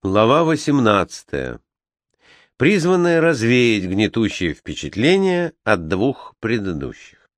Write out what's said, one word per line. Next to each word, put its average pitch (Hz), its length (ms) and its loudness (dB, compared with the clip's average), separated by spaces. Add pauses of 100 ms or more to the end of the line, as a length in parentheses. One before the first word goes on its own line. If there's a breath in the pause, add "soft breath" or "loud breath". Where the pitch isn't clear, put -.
(100)
Глава 113 320 4
восемнадцатая. 107 1160 -2 (960 soft breath)
Призванная 175 640 2
развеять 120 640 2
гнетущие 95 680 -2
впечатления 170 1000 -2 (100)
от 90 240 0
двух 101 520 -4
предыдущих. 95 1000 -8